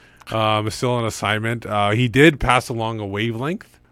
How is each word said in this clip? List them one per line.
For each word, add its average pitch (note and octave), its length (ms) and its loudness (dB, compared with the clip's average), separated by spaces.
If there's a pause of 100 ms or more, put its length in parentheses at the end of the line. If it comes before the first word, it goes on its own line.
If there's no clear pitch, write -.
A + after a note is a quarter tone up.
(320)
um, G#2+ 400 2
still B2 220 -2
on A#2 120 -2
assignment. A2 600 -4
Uh, G#2 240 0
he A#2+ 160 2
did C#3 320 6
pass B2 280 2
along A2+ 320 -6
a G#2 60 -8
wavelength A2+ 720 -6 (120)